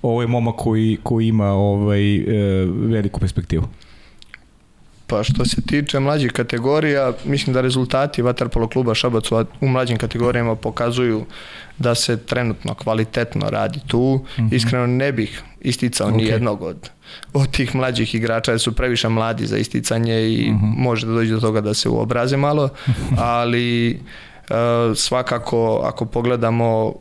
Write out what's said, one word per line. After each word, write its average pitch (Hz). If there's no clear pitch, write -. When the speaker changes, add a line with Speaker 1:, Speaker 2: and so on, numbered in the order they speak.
Speaker 1:
"Ovo 120
je 117
momak 117
koji, 110
koji 113
ima, 110
ovaj, 101
e, -
veliku 107
perspektivu"? -
Speaker 2:
Pa, 107
što 120
se -
tiče 147
mlađih 139
kategorija, 135
mislim 139
da 131
rezultati 131
Vaterpolo 120
kluba 120
Šabac 117
u, 110
u 139
mlađim 127
kategorijama 120
pokazuju 117
da 120
se 117
trenutno 113
kvalitetno 110
radi 104
tu. 131
Speaker 1:
Mhm. 113
Speaker 2:
Iskreno, 123
ne 131
bih 110
isticao 120
Speaker 1:
Ok. 110
Speaker 2:
nijednog 110
od, -
od 139
tih 131
mlađih 123
igrača, 113
jer 113
su 120
previše 117
mladi 113
za 107
isticanje 113
i 113
Speaker 1:
Mhm. 107
Speaker 2:
može 117
da 113
dođe 113
do 110
toga 110
da 107
se -
uobraze 117
malo, 143
Speaker 1:
<laughs> 127
Speaker 2:
ali, 120
e, 117
svakako, 117
ako 117
pogledamo 117